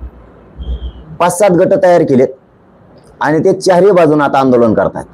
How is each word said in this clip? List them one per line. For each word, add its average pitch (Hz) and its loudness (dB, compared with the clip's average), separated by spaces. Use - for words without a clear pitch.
पाच 175 -2
सात 202 2
गट 180 0
तयार 175 2
केलेत 131 0
आणि 156 -2
ते 190 0
चारही 190 2
बाजून 156 2
आता 139 0
आंदोलन 123 2
करतायत. 82 -4